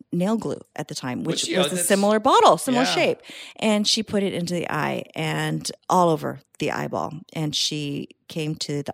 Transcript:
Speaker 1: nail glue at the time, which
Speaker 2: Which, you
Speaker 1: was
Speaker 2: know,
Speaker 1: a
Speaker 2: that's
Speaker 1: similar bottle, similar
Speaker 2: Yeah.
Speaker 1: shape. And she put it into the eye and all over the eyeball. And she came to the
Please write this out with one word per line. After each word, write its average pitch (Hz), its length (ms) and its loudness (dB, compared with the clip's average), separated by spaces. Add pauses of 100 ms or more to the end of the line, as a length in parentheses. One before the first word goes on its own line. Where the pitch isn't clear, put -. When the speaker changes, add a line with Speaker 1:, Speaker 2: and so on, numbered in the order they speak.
(120)
Speaker 1:
nail 185 260 0
glue 156 240 -6 (140)
at 151 140 -8
the 147 60 -12
time, 127 280 -6
which 160 200 -2
Speaker 2:
Which, - 60 -4
you 330 80 -2
Speaker 1:
was 143 100 2
Speaker 2:
know, - 60 -4
Speaker 1:
a - 20 -2
Speaker 2:
that's 175 120 -2
Speaker 1:
similar 202 320 4
bottle, 269 380 6
similar 247 260 0
Speaker 2:
Yeah. 262 160 2
Speaker 1:
shape. 254 200 2 (360)
And 208 320 2
she 220 160 2
put 208 180 0
it 196 120 0
into 175 200 -4
the 175 160 -2
eye 143 340 -2 (120)
and 156 560 -4 (180)
all 175 200 6
over 139 320 -2 (180)
the 151 120 -2
eyeball. 104 400 -4 (220)
And 151 220 -4
she 143 540 -4 (180)
came 156 280 -4
to 147 260 -6
the - 120 -8